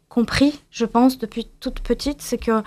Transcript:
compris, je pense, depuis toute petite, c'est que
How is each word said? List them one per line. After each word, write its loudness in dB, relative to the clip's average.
compris, 2
je -4
pense, 2
depuis -8
toute -8
petite, -4
c'est -4
que 0